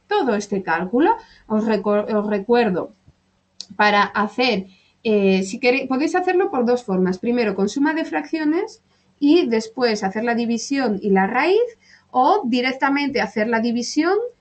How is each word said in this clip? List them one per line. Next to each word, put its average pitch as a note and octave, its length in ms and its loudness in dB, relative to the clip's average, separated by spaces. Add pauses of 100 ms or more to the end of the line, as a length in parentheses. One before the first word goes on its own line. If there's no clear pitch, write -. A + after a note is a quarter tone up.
todo D#4+ 280 0
este G3+ 280 -4
cálculo. F#3 480 0 (360)
Os G#3+ 180 0
reco-, G#3 400 0
os G#3 220 -2
recuerdo, G#3 640 0 (840)
para G3+ 280 4
hacer, G#3 640 -2 (360)
eh, G3 400 2
si F#3+ 160 -8
queréis, B3 280 0
podéis C#4 280 -2
hacerlo F#4 360 0
por B3+ 140 -2
dos B3 180 0
formas. F#3 360 0
Primero, A3+ 360 0
con G3 140 0
suma D4 240 0
de D#4+ 120 -4
fracciones D#4+ 760 -4 (380)
y D4 280 4
después A3 560 -2
hacer G3 200 -4
la A#3+ 120 0
división A#3 640 -2
y G#3 80 -2
la F#3+ 180 4
raíz, E4 520 0 (320)
o D#4 340 2
directamente C4 760 0
hacer G#3+ 260 -2
la A3+ 120 0
división, A#3+ 580 0 (240)